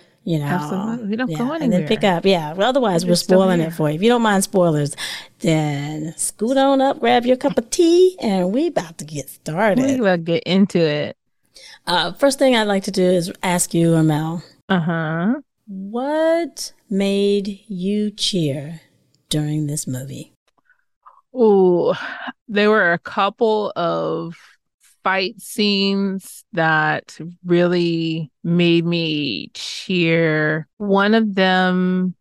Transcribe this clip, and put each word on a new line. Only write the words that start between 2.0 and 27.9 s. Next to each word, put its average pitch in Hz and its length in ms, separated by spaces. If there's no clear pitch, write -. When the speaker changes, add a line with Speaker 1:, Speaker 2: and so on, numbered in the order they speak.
Speaker 2:
anywhere. 185 160
Speaker 1:
up. 170 80
Yeah. 160 260
Well, 196 160
otherwise, 220 340
Speaker 2:
We're 175 80
Speaker 1:
we're 175 40
Speaker 2:
still 185 240
Speaker 1:
spoiling 185 200
Speaker 2:
here. 160 100
Speaker 1:
it 170 40
for 156 160
you. 151 60
If 170 80
you 226 60
don't 240 120
mind 202 220
spoilers, 156 520
then 151 760
scoot - 420
on 269 220
up, 269 200
grab 240 260
your 254 120
cup 277 200
of 233 140
tea, 359 500
and 190 320
we 302 140
about 170 320
to 147 60
get 147 240
started. 202 540
Speaker 2:
We 269 160
will 190 180
get 170 260
into 190 360
it. 147 380
Speaker 1:
Uh, 175 260
first 277 260
thing 262 160
I'd 220 120
like 196 160
to 196 80
do 190 120
is 180 380
ask 180 320
you, 165 220
Amel. 160 480
Speaker 2:
Uh-huh. 170 720
Speaker 1:
What 277 1040
made 196 800
you 208 440
cheer 160 680
during 151 380
this 147 200
movie? 131 460
Speaker 2:
Ooh, 196 580
there 208 220
were 196 240
a 170 60
couple 214 760
of 165 600
fight 190 380
scenes 196 1120
that 156 640
really 170 880